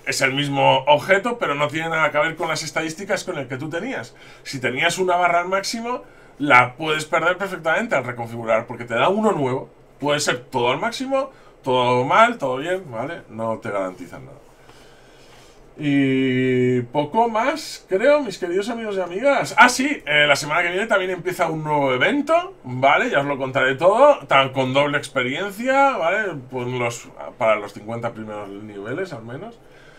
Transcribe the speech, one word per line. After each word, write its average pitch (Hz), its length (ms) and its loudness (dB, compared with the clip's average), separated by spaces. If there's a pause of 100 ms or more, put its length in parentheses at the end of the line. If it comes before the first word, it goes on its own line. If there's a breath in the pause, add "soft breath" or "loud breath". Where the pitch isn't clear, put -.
es 139 160 -4
el 131 120 2
mismo 139 520 2
objeto, 190 540 2
pero 151 160 -2
no 147 140 0
tiene 160 200 -4
nada 160 220 2
que 147 80 0
ver 160 160 0
con 160 140 -4
las 151 140 -4
estadísticas 160 600 -4
con 165 140 -8
el 131 100 -8
que 135 100 -8
tú 151 120 -8
tenías. 175 460 -8 (280 loud breath)
Si - 160 -10
tenías 143 400 0
una 180 160 2
barra 175 240 2
al 175 80 -2
máximo, 226 560 -4 (340 loud breath)
la 127 380 4
puedes 156 300 -2
perder 170 320 2
perfectamente 180 580 -2
al 127 80 2
reconfigurar, 113 640 -2
porque 117 180 -10
te 120 80 -8
da 131 160 4
uno 214 220 2
nuevo. 135 380 -2 (300)
Puede 147 200 0
ser 170 220 -2
todo 123 300 0
al 143 80 -2
máximo, 262 520 -4 (320 loud breath)
todo 127 400 2
mal, 220 340 4
todo 127 200 -4
bien, 175 340 -6
¿vale? 127 380 -8
No 110 300 -4
te 107 120 -10
garantizan 90 540 -8
nada. 67 120 -20 (1400 loud breath)
Y 131 1040 2
poco 147 480 0
más, 247 600 -2
creo, 269 320 4
mis 220 160 -6
queridos 185 320 -2
amigos 226 260 -6
y 190 60 -2
amigas. 190 560 0
Ah, 247 120 8
sí, 269 360 -2
eh, 147 220 4
la 143 80 6
semana 151 260 -2
que 175 80 0
viene 190 160 -2
también 190 240 0
empieza 175 400 -2
un 156 140 -6
nuevo 147 280 2
evento, 285 600 0 (100)
¿vale? 139 460 2
Ya 151 120 2
os 139 40 -2
lo 139 140 -4
contaré 131 340 0
todo, 214 540 6
tan, 135 220 4
con 131 240 -2
doble 143 260 2
experiencia, 202 1000 0
¿vale? 190 380 0 (160)
Pues 123 160 -4
los, 123 420 -4 (300)
para 110 160 4
los 104 180 -6
cincuenta 117 400 -8
primeros 107 360 -12
niveles, 107 640 -10
al 113 100 -14
menos, 170 360 -14 (400 loud breath)